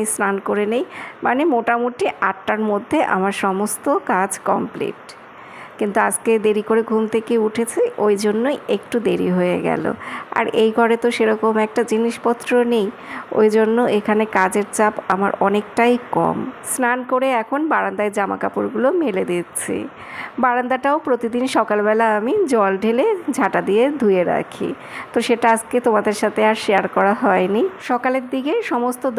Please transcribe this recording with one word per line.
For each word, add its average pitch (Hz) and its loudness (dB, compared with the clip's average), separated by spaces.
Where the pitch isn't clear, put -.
স্নান 196 0
করে 208 0
নেই, 269 0
মানে 247 2
মোটামুটি 240 0
আটটার 214 -2
মধ্যে 208 -2
আমার 190 0
সমস্ত 196 -2
কাজ 190 0
কমপ্লিট। - -4
কিন্তু 214 -2
আজকে 202 -2
দেরি 214 2
করে 226 4
ঘুম 220 2
থেকে 220 -2
উঠেছি, 233 -2
ওই 208 4
জন্যই 226 0
একটু 202 -2
দেরি 180 0
হয়ে 180 2
গেল। 156 -2
আর 226 2
এই 220 6
ঘরে 233 4
তো 247 4
সেরকম 220 2
একটা 226 -2
জিনিসপত্র 233 0
নেই, 208 2
ওই 214 8
জন্য 220 4
এখানে 214 2
কাজের 196 2
চাপ 214 4
আমার 196 0
অনেকটাই 220 2
কম। 165 0
স্নান 247 0
করে 262 0
এখন 269 -4
বারান্দায় 196 0
জামা 196 -2
কাপড়গুলো 202 -2
মেলে 190 0
দিচ্ছি। 175 -4
বারান্দাটাও 254 0
প্রতিদিন 240 0
সকালবেলা 214 2
আমি 233 -2
জল 202 4
ঢেলে 233 2
ঝাঁটা 190 0
দিয়ে 196 2
ধুয়ে 190 4
রাখি, 165 -4
তো - 0
সেটা 233 2
আজকে 233 -2
তোমাদের 208 2
সাথে 214 0
আর 220 2
শেয়ার 196 2
করা 196 4
হয়নি। 196 2
সকালের 254 -2
দিকে 269 -2
সমস্ত 247 -2